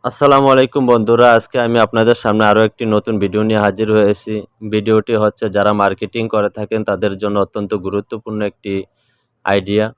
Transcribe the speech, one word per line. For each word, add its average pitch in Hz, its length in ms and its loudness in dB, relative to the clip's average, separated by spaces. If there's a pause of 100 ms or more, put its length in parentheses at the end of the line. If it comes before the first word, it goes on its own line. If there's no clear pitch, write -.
আসসালামু 139 440 2
আলাইকুম 131 380 2
বন্ধুরা, 117 460 4
আজকে 117 280 0
আমি 117 180 0
আপনাদের 113 360 2
সামনে 107 300 0
আরও 107 160 4
একটি 110 260 -2
নতুন 107 320 -2
ভিডিও 101 240 -2
নিয়ে 110 180 0
হাজির 104 320 -2
হয়েছি। 104 500 0 (280)
ভিডিওটি 107 440 0
হচ্ছে 107 360 -2
যারা 101 220 0
মার্কেটিং 104 560 -2
করে 104 220 -2
থাকেন 107 340 -6
তাদের 98 340 -4
জন্য 101 200 -4
অত্যন্ত 101 360 -4
গুরুত্বপূর্ণ 104 680 -8
একটি 98 420 -8 (600)
আইডিয়া। 101 540 -2